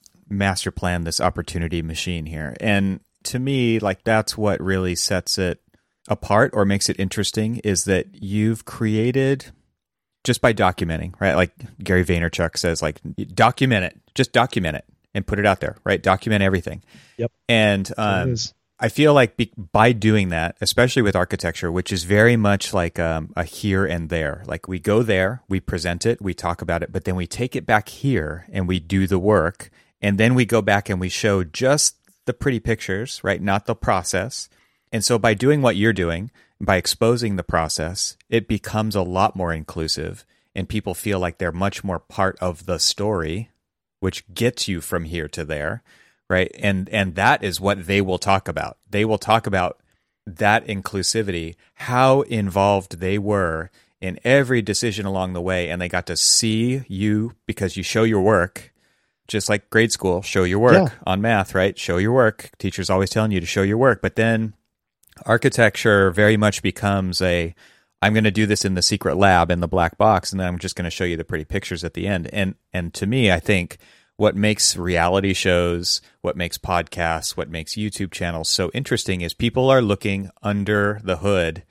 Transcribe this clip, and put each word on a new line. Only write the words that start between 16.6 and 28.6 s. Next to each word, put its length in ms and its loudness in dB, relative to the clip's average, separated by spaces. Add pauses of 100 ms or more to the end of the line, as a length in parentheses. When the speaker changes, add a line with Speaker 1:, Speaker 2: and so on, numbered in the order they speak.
Speaker 2:
Yep. 120 -4 (200)
Speaker 1:
And, 380 4
Speaker 2:
So 40 -10
it 60 -10
Speaker 1:
um, 320 0
Speaker 2:
is. 240 -6 (260)
Speaker 1:
I 80 0
feel 240 4
like 240 4
be-, 160 -2 (200)
by 200 6
doing 380 2
that, 300 -2
especially 420 2
with 140 2
architecture, 540 -2
which 220 -4
is 120 -4
very 320 6
much 360 0
like, 260 0
um, 380 -2
a 80 -2
here 400 -2
and 240 -4
there. 380 -4
Like, 220 -10
we 100 -6
go 240 2
there, 460 0
we 120 0
present 460 -4
it, 160 -2
we 100 -4
talk 300 -6
about 200 -2
it, 100 -10
but 120 -6
then 120 -2
we 100 -4
take 300 -6
it 100 -8
back 240 2
here 640 -4
and 160 -2